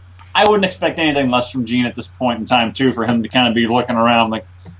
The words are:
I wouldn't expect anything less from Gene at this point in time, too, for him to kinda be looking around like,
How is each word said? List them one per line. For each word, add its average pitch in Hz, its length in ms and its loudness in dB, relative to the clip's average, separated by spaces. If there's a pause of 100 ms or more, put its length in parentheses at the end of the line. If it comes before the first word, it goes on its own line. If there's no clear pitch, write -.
(340)
I 208 140 2
wouldn't 208 180 2
expect 175 320 -4
anything 143 320 0
less 123 220 0
from 127 140 -4
Gene 123 200 0
at 110 100 -6
this - 120 -10
point 120 320 -4
in 107 60 -8
time, 117 280 2
too, 131 200 0
for 113 120 -4
him 117 180 0
to 110 60 -8
kinda 123 240 2
be 117 140 2
looking 120 280 0
around 117 340 2
like, 110 160 -6 (340)